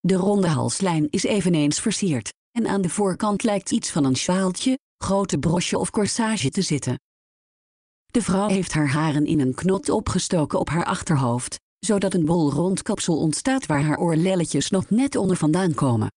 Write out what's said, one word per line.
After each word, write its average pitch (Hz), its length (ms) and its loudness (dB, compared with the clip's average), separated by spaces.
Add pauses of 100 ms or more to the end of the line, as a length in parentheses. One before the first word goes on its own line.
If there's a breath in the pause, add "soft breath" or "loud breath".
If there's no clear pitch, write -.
De 185 140 2
ronde 190 340 2
halslijn 151 640 0
is - 140 -2
eveneens 165 560 2
versierd 175 520 -2 (180)
en 226 160 -4
aan 196 140 0
de 180 80 0
voorkant 202 540 -2
lijkt 202 280 0
iets - 200 -2
van 156 140 2
een 131 120 2
sjaaltje, 190 600 0 (260)
grote 190 340 0
broche 175 400 0
of 175 120 -2
corsage 214 600 -2
te 196 120 -2
zitten. 131 380 -2 (1040)
De 233 160 0
vrouw 190 260 0
heeft 196 240 0
haar 151 160 2
haren 151 380 2
in 165 140 2
een 131 140 2
knot 190 340 0
opgestoken - 720 0
op - 100 -2
haar 165 160 0
achterhoofd, 131 760 -2 (200)
zodat 196 360 0
een 175 100 2
bol 156 260 2
rondkapsel 175 680 0
ontstaat 262 480 -2
waar 143 160 0
haar 151 160 0
oorlelletjes 170 720 0
nog - 200 0
net 254 260 0
onder 185 200 0
vandaan 165 380 2
komen. 113 420 0